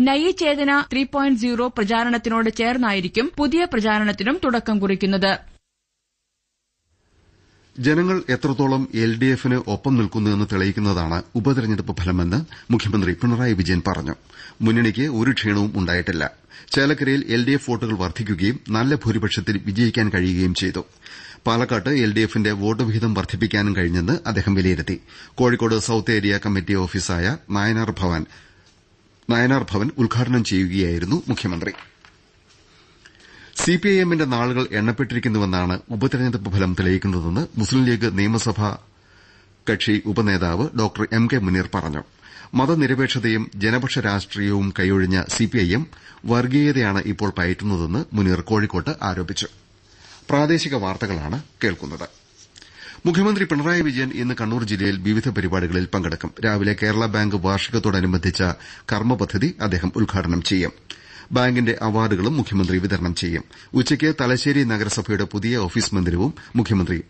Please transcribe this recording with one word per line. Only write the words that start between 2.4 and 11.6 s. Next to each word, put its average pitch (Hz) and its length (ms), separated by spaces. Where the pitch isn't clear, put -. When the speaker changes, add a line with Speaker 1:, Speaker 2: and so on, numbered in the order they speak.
Speaker 1:
ചേർന്നായിരിക്കും 226 840
പുതിയ 294 280
പ്രചാരണത്തിനും 214 720
തുടക്കം 233 400
കുറിക്കുന്നത്. 196 540
Speaker 2:
ജനങ്ങൾ 175 520
എത്രത്തോളം 135 680
എൽ 113 240
ഡി 131 80
എഫിന് 127 280
ഒപ്പം 123 300
നിൽക്കുന്നുവെന്ന് 104 500
തെളിയിക്കുന്നതാണ് 92 760
ഉപതെരഞ്ഞെടുപ്പ് 110 600